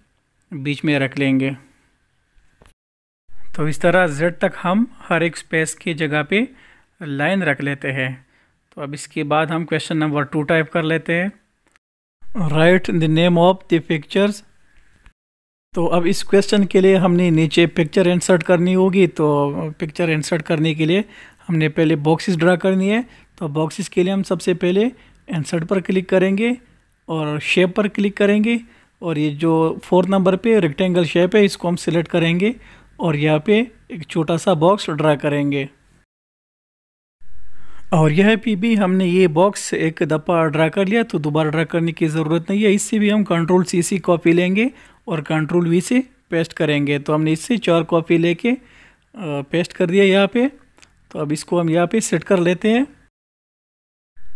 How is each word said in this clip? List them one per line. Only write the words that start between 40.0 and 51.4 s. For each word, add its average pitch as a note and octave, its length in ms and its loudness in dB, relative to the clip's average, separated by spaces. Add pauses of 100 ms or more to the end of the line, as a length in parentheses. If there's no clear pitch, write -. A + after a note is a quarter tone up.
दफ़ा D#3+ 420 0
ड्रा D#3 240 2
कर F#3+ 180 -2
लिया, A3+ 160 0
तो G#3+ 160 -4
दोबारा D3+ 320 0
ड्रा D#3 140 -2
करने E3 280 -2
की E3 140 -2
ज़रूरत D#3+ 440 -2
नहीं G3+ 140 0
है। G3+ 100 4
इससे G#3+ 240 -2
भी G#3 120 2
हम G#3+ 140 2
कंट्रोल F3 400 2
सी F3 180 0
से F#3+ 160 -2
कॉपी E3+ 340 2
लेंगे F#3+ 380 2 (380)
और D#3+ 120 -4
कंट्रोल D#3+ 480 0
वी F3 120 2
से B3+ 240 0 (260)
पेस्ट E3 220 -2
करेंगे। D3 460 0
तो D3 160 -2
हमने D#3 180 0
इससे G3+ 260 -2
चार E3 240 2
कॉपी E3 360 0
लेके, E3+ 320 0
अ, C4 80 -2 (580)
पेस्ट E3 560 -6
कर F3+ 140 0
दिया G3 180 2
यहाँ G3 220 4
पे। B3 220 0 (640)
तो - 80 -12
अब D3 140 -4
इसको F3 280 -4